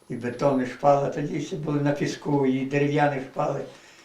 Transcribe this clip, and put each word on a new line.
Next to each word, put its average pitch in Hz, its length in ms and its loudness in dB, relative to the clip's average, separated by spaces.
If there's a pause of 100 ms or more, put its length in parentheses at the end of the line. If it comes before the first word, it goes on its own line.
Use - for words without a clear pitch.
і 127 60 -6
бетонні 127 500 0
шпали, 143 440 4
тоді 147 320 -4
ще 180 140 -6
були 147 260 -2
на 143 100 2
піску, 143 540 0
і 131 200 2
дерев'яні 143 560 2
шпали. - 400 -4 (440)